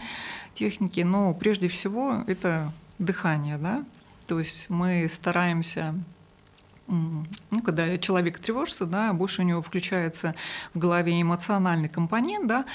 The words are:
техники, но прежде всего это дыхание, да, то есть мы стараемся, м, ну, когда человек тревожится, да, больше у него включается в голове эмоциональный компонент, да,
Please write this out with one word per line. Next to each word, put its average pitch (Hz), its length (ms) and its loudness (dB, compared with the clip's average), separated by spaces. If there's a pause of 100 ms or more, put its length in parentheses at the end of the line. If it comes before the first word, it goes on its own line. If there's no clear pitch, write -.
(540)
техники, 196 460 0
но 185 340 4
прежде 196 340 2
всего 220 600 0
это 165 440 0 (280)
дыхание, 156 580 0
да, 196 260 -2 (420)
то 170 140 0
есть - 300 -4
мы 175 400 2
стараемся, 165 880 0 (920)
м, 160 400 -2 (220)
ну, 220 140 0
когда 170 340 0
человек 180 400 0
тревожится, - 480 -2
да, 202 260 0
больше 190 300 0
у - 20 4
него 170 200 2
включается 170 720 -2 (400)
в - 20 -4
голове 170 420 4
эмоциональный 175 720 2
компонент, 240 580 0
да, 247 280 2